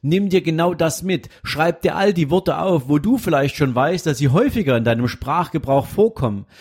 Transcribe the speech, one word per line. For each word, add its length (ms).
nimm 280
dir 120
genau 320
das 300
mit, 240
schreib 380
dir 160
all 160
die 160
Worte 300
auf, 280
wo 100
du 200
vielleicht 400
schon 180
weißt, 300
dass 140
sie 100
häufiger 480
in 80
deinem 240
Sprachgebrauch 760
vorkommen 600